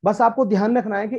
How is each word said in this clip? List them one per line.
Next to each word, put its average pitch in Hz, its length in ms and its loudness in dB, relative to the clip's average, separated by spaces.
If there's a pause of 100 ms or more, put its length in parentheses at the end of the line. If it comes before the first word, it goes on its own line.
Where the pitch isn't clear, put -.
बस 208 160 0
आपको 233 240 2
ध्यान 214 340 2
रखना 202 200 -4
है 214 100 -4
कि 247 100 -8